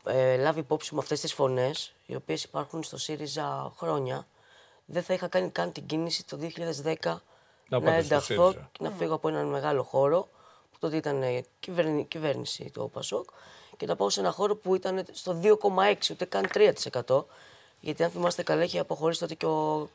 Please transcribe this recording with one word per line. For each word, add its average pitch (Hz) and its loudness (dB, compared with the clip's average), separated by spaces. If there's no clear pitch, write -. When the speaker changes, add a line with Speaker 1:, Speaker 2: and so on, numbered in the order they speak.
Speaker 1:
ε, 131 4
λάβει 147 2
υπόψη 151 -4
μου 147 0
αυτές 143 -2
τις 165 -4
φωνές, 131 0
οι 123 -10
οποίες 156 -6
υπάρχουν 151 -8
στο - -12
σύριζα 143 -6
χρόνια, 139 -4
δεν 165 -4
θα 170 -2
είχα 170 -2
κάνει 185 0
καν 175 -4
την 143 -12
κίνηση 160 -2
το 156 -10
δύο 151 -6
χιλιάδες 160 -6
δέκα 160 -4
Speaker 2:
Να 127 0
Speaker 1:
να 123 0
Speaker 2:
πάτε 165 6
στο 151 2
Speaker 1:
ενταχθώ 170 4
Speaker 2:
σύριζα. 185 -2
Speaker 1:
και - -20
να 156 -4
φύγω 170 -2
από 156 -2
έναν 151 -2
μεγάλο 143 0
χώρο, 139 2
που - -20
τότε 156 -2
ήταν, 143 0
ε, 123 0
κυβερνη-, 160 0
κυβέρνηση 147 -4
του 117 -6
πασόκ, - -6
και 220 -8
να - 0
πάω 196 2
σε 202 0
ένα 185 2
χώρο 202 0
που 190 0
ήταν 185 -2
στο - -6
δύο 202 6
κόμμα 190 4
έξι, - 2
ούτε - -6
καν 196 -2
τρία 208 8
τοις - -6
εκατό. 127 2
Γιατί 151 -4
αν 170 2
θυμάστε 175 0
καλά, 160 2
είχε 180 0
αποχωρήσει 165 -2
τότε 165 -4
και 165 -4
ο 156 0